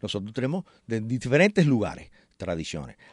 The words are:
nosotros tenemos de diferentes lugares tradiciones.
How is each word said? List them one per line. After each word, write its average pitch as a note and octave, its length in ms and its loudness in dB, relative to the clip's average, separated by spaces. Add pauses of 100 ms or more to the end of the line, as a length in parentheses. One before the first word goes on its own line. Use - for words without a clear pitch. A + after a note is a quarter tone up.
nosotros G#2 320 -6
tenemos C#3+ 300 -4 (240)
de A2+ 140 -2
diferentes C#3+ 680 4
lugares A2+ 420 0 (280)
tradiciones. E2 580 -6 (180)